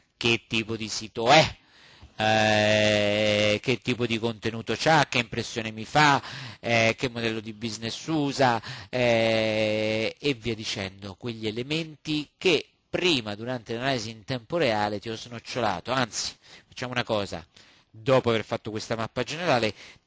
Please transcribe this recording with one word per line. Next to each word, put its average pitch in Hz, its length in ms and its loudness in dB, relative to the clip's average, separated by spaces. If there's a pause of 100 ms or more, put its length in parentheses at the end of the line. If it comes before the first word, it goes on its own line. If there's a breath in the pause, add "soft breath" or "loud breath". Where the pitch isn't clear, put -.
(160)
che 117 320 2
tipo 113 280 -2
di 110 120 -8
sito 113 440 -2
è, 151 260 6 (600 loud breath)
eh, 107 1400 4
che 120 200 0
tipo 120 240 -2
di 113 140 -2
contenuto 113 580 -4
c'ha, 156 300 4
che 127 120 -2
impressione 113 520 -4
mi 110 140 -12
fa, 143 360 4 (380 loud breath)
eh, 113 380 2
che 131 120 -2
modello 117 300 -4
di 110 140 -10
business 110 540 -8
usa, 139 540 2 (280 loud breath)
eh, 110 1300 0
e 143 160 0
via 117 200 -4
dicendo, 98 600 -8
quegli 113 320 -8
elementi 147 880 -6
che 165 300 2 (220)
prima, 139 460 0
durante 117 400 -8
l'analisi 120 340 -4
in 113 140 -14
tempo 131 340 -6
reale, 107 420 0
ti 117 100 -10
ho 110 60 -6
snocciolato. 113 760 -4
Anzi, - 440 -2 (320 loud breath)
facciamo 123 260 -10
una 123 100 0
cosa, 98 420 -4 (440 soft breath)
dopo 120 400 2
aver 110 140 2
fatto - 280 -6
questa 107 240 -4
mappa 113 280 -4
generale, 135 500 0 (340 loud breath)